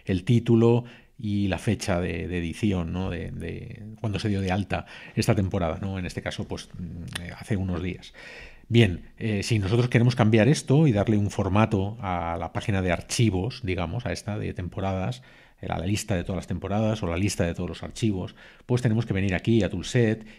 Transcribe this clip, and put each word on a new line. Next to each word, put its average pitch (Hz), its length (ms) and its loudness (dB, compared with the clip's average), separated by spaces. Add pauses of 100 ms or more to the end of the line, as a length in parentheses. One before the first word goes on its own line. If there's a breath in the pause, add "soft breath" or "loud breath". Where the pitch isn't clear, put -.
el 92 200 -2
título 120 580 6 (340 loud breath)
y 101 300 -2
la 87 100 0
fecha 92 440 0
de, 87 260 -4
de 87 120 -4
edición, 85 520 -2
¿no? 92 180 -4
De, 90 220 -8
de 90 520 -12 (180)
cuando 101 180 -4
se 110 80 -4
dio 98 140 0
de 92 100 -2
alta 95 340 -2 (300 loud breath)
esta 113 200 4
temporada, 90 460 0
¿no? 95 160 -4
En 90 80 -4
este 87 160 -6
caso, 92 260 -6
pues, - 300 -10
mm, 85 440 -10
eh, 85 180 -12
hace - 160 -2
unos 92 260 -2
días. - 320 -8 (560 loud breath)
Bien, 107 480 4
eh, 107 260 -2
si 110 160 0
nosotros 117 280 2
queremos 123 300 4
cambiar 110 320 6
esto 156 380 4
y 127 40 6
darle 104 240 4
un 104 160 2
formato 101 680 2
a 87 360 -2
la 85 140 -6
página 101 300 -2
de 90 100 0
archivos, 95 720 0
digamos, 87 420 -4
a 87 60 -4
esta 104 260 -6
de 98 160 -6
temporadas, 95 680 -4 (380 loud breath)
a 85 180 -4
la 85 80 -4
lista 107 280 -2
de 87 80 -2
todas 95 120 -4
las 80 120 -8
temporadas 104 540 -2
o 92 60 -2
la 85 80 -2
lista 95 300 0
de 85 80 -2
todos 87 160 -6
los 82 120 -12
archivos, 95 540 -4 (300 loud breath)
pues 123 160 0
tenemos 117 240 2
que - 80 -4
venir 95 220 0
aquí 110 280 2
a 87 60 0
Toolset 110 580 0 (120 loud breath)